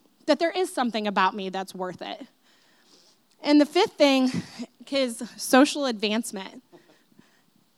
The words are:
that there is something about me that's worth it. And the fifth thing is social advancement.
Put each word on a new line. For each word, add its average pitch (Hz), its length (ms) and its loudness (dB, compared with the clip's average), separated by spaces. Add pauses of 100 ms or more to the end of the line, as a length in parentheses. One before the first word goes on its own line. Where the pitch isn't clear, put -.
(260)
that 294 140 2
there 330 120 0
is 370 220 -4
something 226 340 -4
about 196 280 0
me 190 140 -8
that's 185 240 -8
worth 185 280 -10
it. - 240 -12 (1160)
And 294 180 6
the 285 60 6
fifth 359 280 0
thing 269 380 4 (600)
is 262 300 -4 (160)
social 285 480 4
advancement. 214 800 -6 (1160)